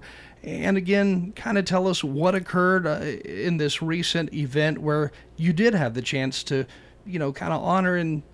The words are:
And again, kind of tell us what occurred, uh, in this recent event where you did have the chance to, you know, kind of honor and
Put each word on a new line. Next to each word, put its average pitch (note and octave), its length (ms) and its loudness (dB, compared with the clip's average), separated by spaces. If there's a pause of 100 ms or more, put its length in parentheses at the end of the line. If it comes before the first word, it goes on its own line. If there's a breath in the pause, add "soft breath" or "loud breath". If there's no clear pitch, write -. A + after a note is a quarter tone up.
(420 loud breath)
And E3+ 360 0
again, F#3+ 540 2
kind G#3+ 260 -2
of F3+ 80 0
tell F#3 200 2
us F3+ 160 0
what D#3 320 2
occurred, F3+ 520 2
uh, D3+ 140 -2 (260)
in D#3 320 -2
this D3 240 0
recent E3 500 -2
event D3+ 460 0
where D3+ 340 0 (240 loud breath)
you E3+ 160 2
did A3 220 4
have C#3 180 2
the B2 80 -4
chance C3 440 -2
to, C3+ 200 0 (400 loud breath)
you F3+ 140 -6
know, C#3+ 120 -2
kind E3 220 -4
of D#3 100 -2
honor F3+ 340 2
and D#3+ 260 -2 (120)